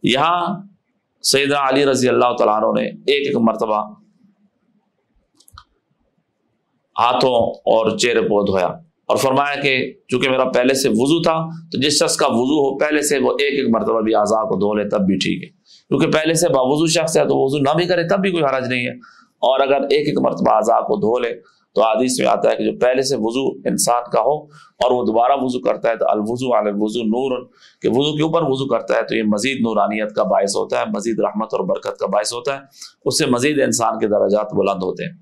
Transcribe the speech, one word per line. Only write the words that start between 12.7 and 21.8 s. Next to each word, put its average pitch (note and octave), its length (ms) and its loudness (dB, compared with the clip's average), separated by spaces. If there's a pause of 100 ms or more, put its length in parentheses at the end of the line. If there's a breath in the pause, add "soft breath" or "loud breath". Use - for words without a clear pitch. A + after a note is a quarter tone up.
پہلے D3+ 300 0
سے D3 100 0
وہ B2+ 200 2
ایک C#3+ 220 0
ایک B2 140 0
مرتبہ A2 260 0
بھی A2 160 0
اعضاء G#2+ 320 2
کو G#2 120 -2
دھو G#2 140 0
لے G#2 140 -2
تب G2+ 180 0
بھی F#2+ 180 2
ٹھیک F#2 200 -4
ہے، - 40 -18 (420 soft breath)
کیونکہ D3 220 2
پہلے D#3 220 0
سے E3+ 200 2
باوضو C#3 380 2
شخص D#3+ 240 0
ہے D3+ 120 4
تو C3+ 100 0
وضو C3+ 240 0
نہ C3+ 140 2
بھی F3 120 0
کرے E3+ 200 0
تب G3 140 0
بھی G3 80 0
کوئی F3 140 0
حرج C3 240 -2
نہیں B2 180 -2
ہے، A#2+ 60 -6 (500 loud breath)
اور C3 180 2
اگر C#3 300 2
ایک D3 180 2
ایک C#3 180 -2
مرتبہ - 280 2
اعضاء A2 340 2
کو A#2 120 0
دھو A2 180 0
لے A#2+ 140 -4 (440 soft breath)
تو G2+ 60 4